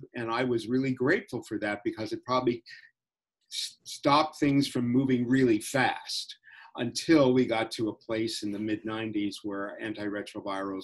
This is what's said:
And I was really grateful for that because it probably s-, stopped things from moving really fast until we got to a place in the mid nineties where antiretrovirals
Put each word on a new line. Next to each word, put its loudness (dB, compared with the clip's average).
And -6
I 0
was 0
really 2
grateful 0
for -6
that -2
because -4
it -8
probably 2
s-, -8
stopped 2
things 4
from 0
moving 2
really 4
fast -2
until 4
we 6
got -2
to -2
a -4
place -4
in -4
the -6
mid -2
nineties -4
where -6
antiretrovirals -6